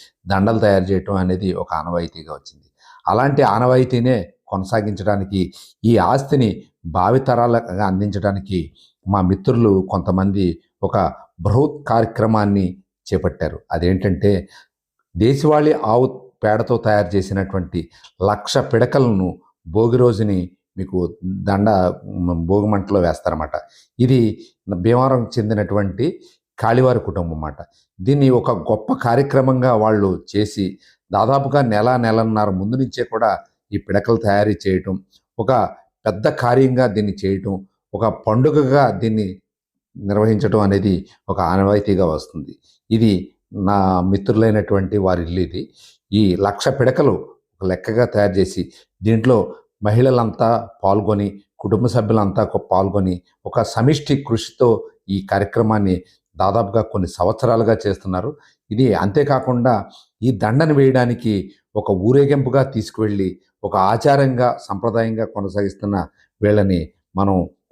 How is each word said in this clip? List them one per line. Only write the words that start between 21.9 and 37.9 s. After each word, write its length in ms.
భోగి 320
మంటలో 320
వేస్తారన్నమాట. 520
ఇది 460
భీమవరం 600
చెందినటువంటి 800
కాళివారి 400
కుటుంబం 300
అన్నమాట. 260
దీన్ని 280
ఒక 220
గొప్ప 420
కార్యక్రమంగా 800
వాళ్ళు 500
చేసి 440
దాదాపుగా 480
నెల, 340
నెలన్నర 540
ముందు 260
నుంచే 280
కూడా 360
ఈ 60
పిడకలు 380
తయారీ 400
చేయటం, 360
ఒక 120
పెద్ద 220
కార్యంగా 600
దీన్ని 280
చేయటం, 420